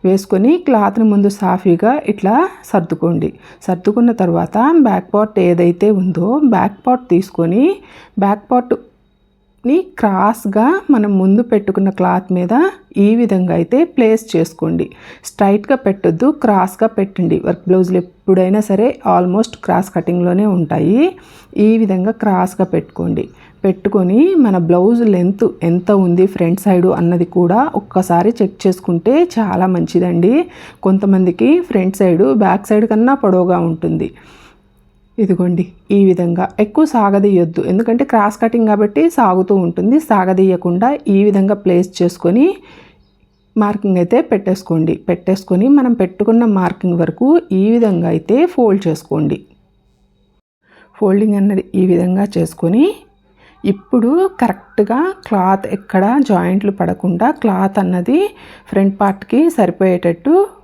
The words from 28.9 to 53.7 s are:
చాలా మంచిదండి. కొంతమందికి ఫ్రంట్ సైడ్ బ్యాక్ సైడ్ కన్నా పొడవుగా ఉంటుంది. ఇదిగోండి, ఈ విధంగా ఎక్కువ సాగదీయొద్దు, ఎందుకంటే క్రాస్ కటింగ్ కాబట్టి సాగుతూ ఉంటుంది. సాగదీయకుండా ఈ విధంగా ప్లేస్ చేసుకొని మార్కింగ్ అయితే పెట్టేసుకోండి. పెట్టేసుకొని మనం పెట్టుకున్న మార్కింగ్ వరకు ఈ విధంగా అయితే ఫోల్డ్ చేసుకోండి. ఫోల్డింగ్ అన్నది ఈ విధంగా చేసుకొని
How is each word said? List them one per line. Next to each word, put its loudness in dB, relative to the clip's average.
చాలా -2
మంచిదండి. 0
కొంతమందికి 2
ఫ్రంట్ -2
సైడ్ 2
బ్యాక్ 0
సైడ్ 2
కన్నా 2
పొడవుగా 2
ఉంటుంది. -4
ఇదిగోండి, -2
ఈ 4
విధంగా -2
ఎక్కువ 0
సాగదీయొద్దు, 0
ఎందుకంటే 0
క్రాస్ 0
కటింగ్ 0
కాబట్టి 0
సాగుతూ 2
ఉంటుంది. 0
సాగదీయకుండా 0
ఈ 4
విధంగా 2
ప్లేస్ 2
చేసుకొని 2
మార్కింగ్ -2
అయితే 0
పెట్టేసుకోండి. -2
పెట్టేసుకొని -2
మనం 0
పెట్టుకున్న 0
మార్కింగ్ -4
వరకు -2
ఈ 2
విధంగా 0
అయితే -2
ఫోల్డ్ 0
చేసుకోండి. -4
ఫోల్డింగ్ 2
అన్నది 0
ఈ 4
విధంగా 0
చేసుకొని 0